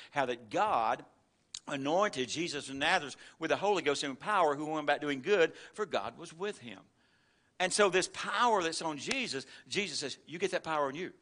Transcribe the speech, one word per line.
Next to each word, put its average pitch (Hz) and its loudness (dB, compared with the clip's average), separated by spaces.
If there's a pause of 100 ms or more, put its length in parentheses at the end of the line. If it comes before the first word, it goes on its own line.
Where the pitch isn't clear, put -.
(120)
how 139 0
that 120 -4
God 143 2 (640)
anointed 147 0
Jesus 143 -6
of 135 -8
Nazareth 147 2 (220)
with 160 -2
the 139 4
Holy 185 2
Ghost 143 0
and 135 -6
power, 175 4
who 151 -6
went 156 -4
about 143 2
doing 143 -2
good, 175 4 (220)
for 208 -4
God 120 -4
was 160 -14
with 190 -8
him. 104 -14 (800)
And 180 2
so 208 6
this 180 2
power 202 2
that's 165 -2
on 156 -4
Jesus, 156 -4 (220)
Jesus 151 -2
says, 139 -6 (100)
"You 160 -10
get 185 0
that 180 -2
power 151 0
on 135 -4
you. 170 -8 (100)